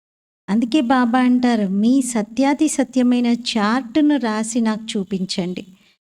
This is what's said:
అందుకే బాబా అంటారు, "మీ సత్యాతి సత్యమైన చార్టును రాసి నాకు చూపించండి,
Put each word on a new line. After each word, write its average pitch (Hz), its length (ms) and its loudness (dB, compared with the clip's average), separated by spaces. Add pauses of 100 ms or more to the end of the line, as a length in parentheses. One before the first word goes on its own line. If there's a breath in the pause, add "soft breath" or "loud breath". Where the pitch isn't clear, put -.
(500)
అందుకే 233 320 0
బాబా 247 380 2
అంటారు, 247 480 2
"మీ 220 340 2
సత్యాతి 269 680 0
సత్యమైన 247 580 0
చార్టును 240 920 0
రాసి 220 440 -2
నాకు 220 360 -4
చూపించండి, 185 680 -4 (560 soft breath)